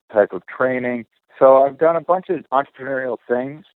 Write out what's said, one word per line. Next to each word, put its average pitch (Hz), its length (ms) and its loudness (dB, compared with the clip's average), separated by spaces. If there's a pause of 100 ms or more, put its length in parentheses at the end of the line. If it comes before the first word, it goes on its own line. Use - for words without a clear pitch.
(120)
type 101 220 2
of 90 120 -10
training. 123 600 -6 (340)
So 135 240 6
I've 135 160 -2
done 165 160 2
a 165 60 -4
bunch 185 280 -4
of 156 220 -6
entrepreneurial 131 680 -6 (100)
things 135 380 -6 (120)